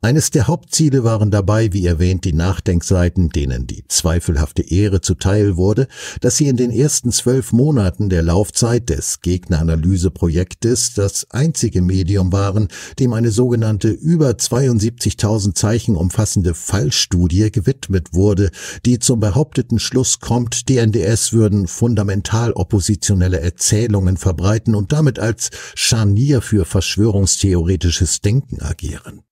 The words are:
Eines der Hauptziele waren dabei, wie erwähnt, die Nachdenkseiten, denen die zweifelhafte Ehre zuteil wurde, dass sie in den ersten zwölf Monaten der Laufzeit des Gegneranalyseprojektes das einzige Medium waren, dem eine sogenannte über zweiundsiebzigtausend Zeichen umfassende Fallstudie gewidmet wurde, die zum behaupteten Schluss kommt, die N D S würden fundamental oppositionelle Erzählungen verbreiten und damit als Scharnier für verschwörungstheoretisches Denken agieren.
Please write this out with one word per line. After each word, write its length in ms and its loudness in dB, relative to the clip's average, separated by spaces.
Eines 280 2
der 160 2
Hauptziele 580 0
waren 280 2
dabei, 420 2
wie 140 0
erwähnt, 380 0
die 80 0
Nachdenkseiten, 960 0
denen 360 -4
die 220 -12
zweifelhafte 760 -2
Ehre 400 0
zuteil 560 0
wurde, 300 2
dass 160 0
sie 100 2
in 100 2
den 120 0
ersten 420 0
zwölf 420 0
Monaten 560 2
der 120 2
Laufzeit 680 0
des 320 -4
Gegneranalyseprojektes 1700 0
das 380 -2
einzige 500 0
Medium 500 0
waren, 360 0
dem 140 2
eine 180 0
sogenannte 580 0
über 480 0
zweiundsiebzigtausend 1200 0
Zeichen 380 0
umfassende 580 0
Fallstudie 1000 0
gewidmet 640 -2
wurde, 380 2
die 140 2
zum 220 0
behaupteten 580 0
Schluss 400 -2
kommt, 500 -4
die 80 4
N 140 2
D 100 0
S 320 0
würden 320 2
fundamental 840 -2
oppositionelle 880 0
Erzählungen 800 0
verbreiten 580 0
und 160 -2
damit 260 2
als 320 -4
Scharnier 680 2
für 240 0
verschwörungstheoretisches 1600 0
Denken 400 -2
agieren. 600 -10